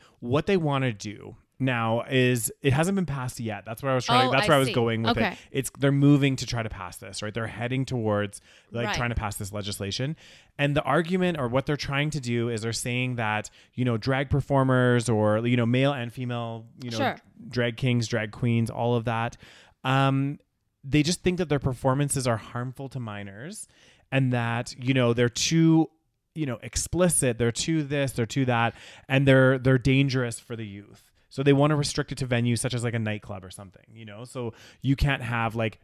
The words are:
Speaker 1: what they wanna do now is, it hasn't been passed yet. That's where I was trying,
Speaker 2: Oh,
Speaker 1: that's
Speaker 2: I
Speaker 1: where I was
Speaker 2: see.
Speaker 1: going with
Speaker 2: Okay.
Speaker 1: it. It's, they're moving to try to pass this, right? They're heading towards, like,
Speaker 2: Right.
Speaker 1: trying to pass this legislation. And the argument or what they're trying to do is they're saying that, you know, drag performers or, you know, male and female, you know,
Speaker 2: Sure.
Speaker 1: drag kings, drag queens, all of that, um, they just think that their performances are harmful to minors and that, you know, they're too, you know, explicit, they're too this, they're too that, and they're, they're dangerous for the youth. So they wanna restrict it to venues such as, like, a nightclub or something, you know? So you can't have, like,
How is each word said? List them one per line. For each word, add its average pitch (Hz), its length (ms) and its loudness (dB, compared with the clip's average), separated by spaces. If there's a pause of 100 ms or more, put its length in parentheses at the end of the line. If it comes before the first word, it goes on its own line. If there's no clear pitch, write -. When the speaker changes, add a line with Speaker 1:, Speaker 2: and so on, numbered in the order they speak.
(200)
Speaker 1:
what 131 280 -2
they 202 100 2
wanna 139 340 0
do 101 460 -12 (200)
now 117 520 0
is, 127 420 2 (100)
it 139 120 2
hasn't 170 220 2
been 190 100 0
passed 135 340 -8
yet. 104 240 -8
That's 110 180 -12
where 139 120 -4
I - 20 2
was 123 80 0
trying, 247 240 2
Speaker 2:
Oh, - 60 0
Speaker 1:
that's 135 100 2
Speaker 2:
I - 60 0
Speaker 1:
where 151 80 6
I - 20 6
was 135 80 2
Speaker 2:
see. 127 60 -2
Speaker 1:
going 117 300 0
with 113 140 2
Speaker 2:
Okay. 185 140 0
Speaker 1:
it. - 60 -12 (140)
It's, 135 280 -4
they're 139 140 4
moving 139 420 6
to 127 100 -6
try 120 160 -6
to 113 60 -6
pass 92 300 -14
this, 101 260 -14
right? 104 100 -6
They're 113 140 -4
heading 123 380 -4
towards, 104 560 -2 (300)
like, 117 160 -4
Speaker 2:
Right. 196 100 -2
Speaker 1:
trying 120 140 -2
to - 40 -4
pass 104 220 -4
this 98 160 -10
legislation. 104 640 -6 (400)
And 143 180 0
the - 80 0
argument 175 560 0
or 127 80 -2
what 127 180 0
they're 147 120 -2
trying 143 320 -2
to 151 100 -4
do 120 300 -2
is 113 140 -4
they're 117 100 -4
saying 127 420 -2
that, 107 340 -2 (240)
you 127 120 -2
know, 120 100 2
drag 135 340 0
performers 127 800 4
or, 107 400 2
you 123 80 4
know, 120 100 4
male 131 280 2
and 120 180 -8
female, 117 540 -8 (180)
you 123 80 -8
know, 113 60 -8
Speaker 2:
Sure. - 180 -2 (320)
Speaker 1:
drag 120 300 0
kings, 120 320 0
drag 110 240 -2
queens, 117 360 0
all 120 260 0
of 117 100 -2
that, 117 320 -4 (480)
um, 135 540 2 (440)
they 147 200 2
just 170 200 -4
think 180 140 0
that 175 100 -2
their 190 120 2
performances 135 680 0
are 117 100 2
harmful 127 520 -8
to 131 100 -10
minors 107 720 -12 (420)
and 135 220 2
that, 117 440 -4
you 127 160 -2
know, 123 200 4
they're 120 160 2
too, 160 600 4 (440)
you 156 120 -6
know, 127 160 -6
explicit, 151 760 0
they're 117 160 2
too 160 280 -2
this, 139 300 -2
they're 120 140 -2
too 139 180 0
that, 117 320 0 (320)
and 135 180 2
they're, 131 320 6
they're 131 200 4
dangerous 131 600 2
for - 200 -12
the 113 100 -8
youth. 101 460 -16 (160)
So - 140 -6
they 143 100 8
wanna 143 220 4
restrict 143 380 -2
it 123 60 -12
to 135 80 -4
venues 120 320 2
such 123 140 -4
as, 120 120 -2
like, 117 80 -2
a 117 60 0
nightclub 107 440 -6
or 92 60 -16
something, 95 340 -20 (100)
you 113 120 -18
know? 107 180 -16
So 123 300 -8 (280)
you 131 140 4
can't 135 260 2
have, 113 320 -2
like, 113 300 -2